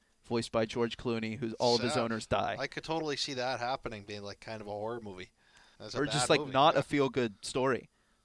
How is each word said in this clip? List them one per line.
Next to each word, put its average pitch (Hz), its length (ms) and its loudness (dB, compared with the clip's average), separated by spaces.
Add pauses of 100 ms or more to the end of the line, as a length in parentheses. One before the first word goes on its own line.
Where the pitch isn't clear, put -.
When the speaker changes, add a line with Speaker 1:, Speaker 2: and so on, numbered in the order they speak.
(240)
Speaker 1:
voiced 117 280 -2
by 113 140 2
George 117 300 -2
Clooney, 110 420 -4
who 113 200 -4
all 120 180 6
of 113 60 0
his 117 120 0
Speaker 2:
Sad. 123 80 2
Speaker 1:
owners 113 260 -2
die. 101 320 0
Speaker 2:
I 143 80 -4
could - 160 -10
totally 156 320 -2
see 143 180 -4
that 127 240 -2
happening, 120 480 -6
being, 104 160 -8
like, 101 160 -12
kind 110 220 -10
of 104 80 -10
a - 20 -6
horror 110 300 -6
movie. 95 300 -12 (500)
That's 107 140 -12
a 123 80 0
Speaker 1:
Or 147 40 2
just, 123 220 2
Speaker 2:
bad - 20 4
Speaker 1:
like, 151 100 6
Speaker 2:
movie. 143 120 -6
Speaker 1:
not 139 220 8
Speaker 2:
Yeah. 143 60 4
Speaker 1:
a - 40 4
feel-good 127 600 0
story. 127 460 0 (340)